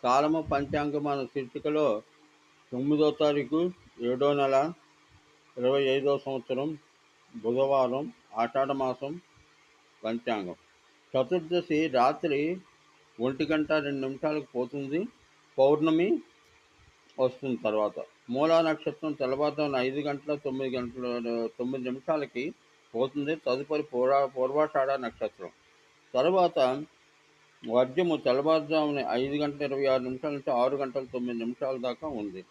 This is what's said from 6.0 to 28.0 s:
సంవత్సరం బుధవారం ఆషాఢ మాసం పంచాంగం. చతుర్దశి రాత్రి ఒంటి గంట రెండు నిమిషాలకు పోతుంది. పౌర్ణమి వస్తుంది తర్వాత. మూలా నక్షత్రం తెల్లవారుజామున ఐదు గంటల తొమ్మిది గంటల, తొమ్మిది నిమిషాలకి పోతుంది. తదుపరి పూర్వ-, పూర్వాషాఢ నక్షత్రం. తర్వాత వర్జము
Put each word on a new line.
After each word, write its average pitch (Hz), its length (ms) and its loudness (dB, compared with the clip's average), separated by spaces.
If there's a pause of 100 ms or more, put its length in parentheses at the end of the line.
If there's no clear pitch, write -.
సంవత్సరం 135 600 -4 (580)
బుధవారం 131 760 0 (240)
ఆషాఢ 135 360 0
మాసం 139 500 -4 (840)
పంచాంగం. 110 520 -4 (580)
చతుర్దశి 160 760 0
రాత్రి 147 720 2 (640)
ఒంటి 135 240 -2
గంట 151 260 0
రెండు 143 360 -2
నిమిషాలకు 143 480 -4
పోతుంది. 139 520 -4 (500)
పౌర్ణమి 160 640 4 (1000)
వస్తుంది 127 440 0
తర్వాత. 107 420 0 (240)
మూలా 156 320 4
నక్షత్రం 156 520 -2
తెల్లవారుజామున 143 640 -2
ఐదు 131 240 -2
గంటల 147 360 -4
తొమ్మిది 135 420 -4
గంటల, 123 420 -6 (400)
తొమ్మిది 127 240 -4
నిమిషాలకి 135 720 -4 (420)
పోతుంది. 139 400 -2
తదుపరి 143 480 -2
పూర్వ-, 135 420 2
పూర్వాషాఢ 135 680 0
నక్షత్రం. 113 580 -6 (640)
తర్వాత 151 720 2 (840)
వర్జము 135 480 2